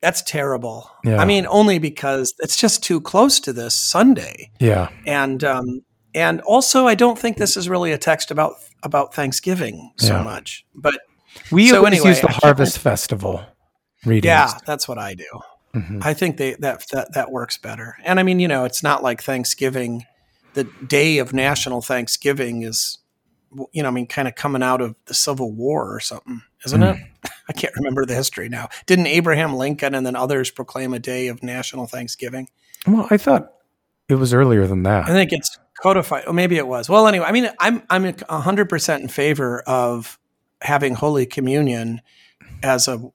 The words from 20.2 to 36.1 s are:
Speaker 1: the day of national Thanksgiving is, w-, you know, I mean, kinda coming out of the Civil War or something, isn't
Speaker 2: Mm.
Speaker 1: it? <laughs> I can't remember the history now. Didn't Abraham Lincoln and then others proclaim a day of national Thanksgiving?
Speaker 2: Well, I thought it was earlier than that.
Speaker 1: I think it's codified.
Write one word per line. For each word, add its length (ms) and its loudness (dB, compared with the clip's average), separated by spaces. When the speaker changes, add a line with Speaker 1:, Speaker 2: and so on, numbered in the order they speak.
Speaker 1:
the 100 -2
day 320 2
of 140 -4
national 500 -2
Thanksgiving 800 -4
is, 360 -6
w-, 220 -14
you 100 -4
know, 60 -2
I 40 -2
mean, 140 -4
kinda 260 -4
coming 300 -4
out 180 0
of 140 -6
the 80 -14
Civil 380 -4
War 400 -4
or 80 -8
something, 400 -12
isn't 160 2
Speaker 2:
Mm. 160 4
Speaker 1:
it? 400 -16
<laughs> 140 -20
I 20 -8
can't 240 -8
remember 300 -2
the 80 -6
history 340 -6
now. 200 -10
Didn't 200 4
Abraham 500 0
Lincoln 380 -4
and 120 -4
then 100 -4
others 340 -2
proclaim 440 -8
a 40 -6
day 300 -6
of 140 -10
national 440 -10
Thanksgiving? 640 -12
Speaker 2:
Well, 240 4
I 80 6
thought 340 0
it 80 4
was 180 2
earlier 320 6
than 180 0
that. 240 2
Speaker 1:
I 40 0
think 200 2
it's 260 -6
codified. 440 0